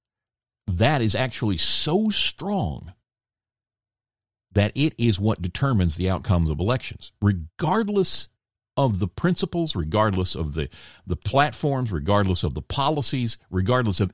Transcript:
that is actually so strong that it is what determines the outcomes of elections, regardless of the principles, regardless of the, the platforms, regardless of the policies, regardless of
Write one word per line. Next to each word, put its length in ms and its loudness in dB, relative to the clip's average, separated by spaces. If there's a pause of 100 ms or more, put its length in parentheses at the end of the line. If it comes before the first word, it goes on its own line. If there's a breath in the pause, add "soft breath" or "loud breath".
(680)
that 340 2
is 140 2
actually 420 -2
so 540 0
strong 840 -4 (1600)
that 240 2
it 240 0
is 200 2
what 220 0
determines 540 2
the 160 0
outcomes 400 2
of 80 -4
elections, 520 -4 (120)
regardless 1040 0 (500)
of 220 2
the 80 0
principles, 680 -2
regardless 600 0
of 180 -4
the, 160 -4 (380 loud breath)
the 80 -2
platforms, 760 0
regardless 520 2
of 100 0
the 80 -6
policies, 760 -2 (100)
regardless 500 0
of 140 0